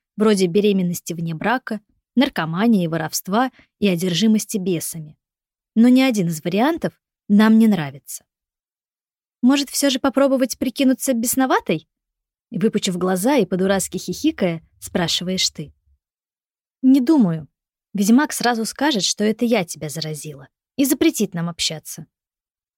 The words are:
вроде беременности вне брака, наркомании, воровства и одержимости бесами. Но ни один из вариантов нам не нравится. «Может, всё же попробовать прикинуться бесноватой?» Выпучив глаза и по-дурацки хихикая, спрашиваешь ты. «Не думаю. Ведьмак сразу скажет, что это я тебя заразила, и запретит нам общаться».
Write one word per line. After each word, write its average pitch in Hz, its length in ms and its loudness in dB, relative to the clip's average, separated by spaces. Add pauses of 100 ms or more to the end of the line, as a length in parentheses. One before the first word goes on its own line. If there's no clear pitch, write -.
(160)
вроде 208 300 2
беременности 185 640 0
вне 165 220 -6
брака, 208 460 -4 (340)
наркомании, 190 720 0
воровства 175 640 -4 (280)
и 208 100 -2
одержимости 185 680 0
бесами. 165 580 -6 (580)
Но 226 140 6
ни 254 120 6
один 214 280 0
из 156 160 -6
вариантов 214 560 -2 (280)
нам 220 300 6
не 226 80 6
нравится. 151 580 -2 (1200)
«Может, 277 280 2
всё 285 200 0
же 254 80 -2
попробовать 269 600 0
прикинуться 262 540 0
бесноватой?» 254 760 -2 (640)
Выпучив 202 460 -2
глаза 185 400 0
и 202 100 2
по-дурацки 190 520 -2
хихикая, 180 640 -4 (160)
спрашиваешь 180 720 -4
ты. 143 240 -14 (1080)
«Не 262 180 6
думаю. 208 480 2 (440)
Ведьмак 226 400 2
сразу 233 320 -2
скажет, 254 380 -2
что - 220 -2
это 220 200 -2
я 226 200 0
тебя 156 240 -10
заразила, 151 600 -12 (280)
и 277 80 2
запретит 269 500 0
нам 170 140 -4
общаться». - 580 -10 (720)